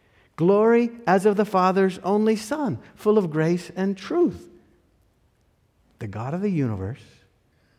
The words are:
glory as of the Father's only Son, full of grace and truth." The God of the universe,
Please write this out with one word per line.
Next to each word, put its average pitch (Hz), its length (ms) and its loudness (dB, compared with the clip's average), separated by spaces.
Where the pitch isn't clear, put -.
glory 226 560 4
as 185 180 4
of 208 120 2
the 208 80 2
Father's 185 540 2
only 214 360 2
Son, 220 440 -4
full 214 220 2
of 180 140 2
grace 160 460 -2
and 190 180 -2
truth." 311 540 -2
The 107 80 -10
God 110 260 -8
of 180 80 -6
the 208 80 -2
universe, 120 500 -4